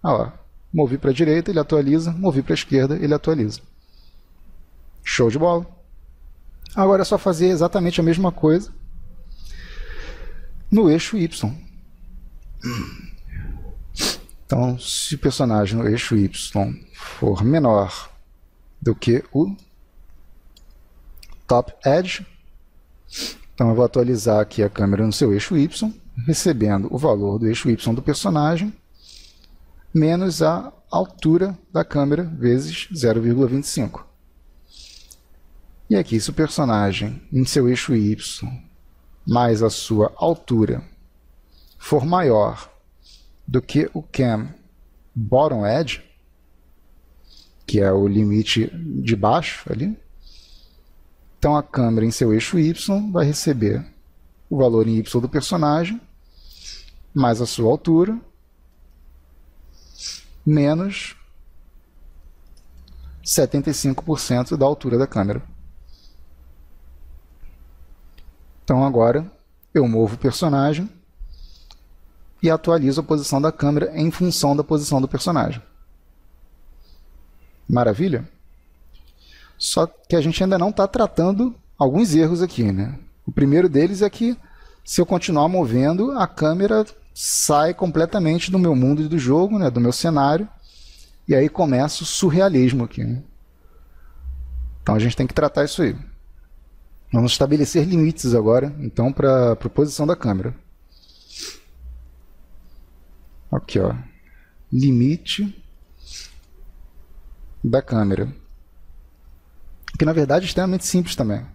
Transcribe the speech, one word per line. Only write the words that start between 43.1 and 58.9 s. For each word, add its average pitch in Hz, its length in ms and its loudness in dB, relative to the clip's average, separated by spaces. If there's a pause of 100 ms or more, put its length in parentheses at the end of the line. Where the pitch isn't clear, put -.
do 127 160 0
que - 320 -2
o 160 80 -8
cam 123 540 -2 (580)
bottom 120 540 0
edge, 127 340 -2 (1700)
que 107 140 0
é 98 100 4
o 98 160 2
limite 107 680 0
de 135 440 -4
baixo 110 560 -2
ali, 190 260 -4 (1400)
então, 147 160 2
a 147 60 0
câmera 113 420 0
em 117 60 2
seu 113 240 2
eixo 113 240 0
Y 196 520 0
vai 175 140 0
receber 127 580 0 (680)
o 147 80 -2
valor 117 280 4
em 113 120 0
Y 117 240 -2
do 131 60 -4
personagem, 165 720 -2 (1160)
mais 120 260 2
a 120 60 -2
sua 113 240 0
altura, 170 500 2 (2250)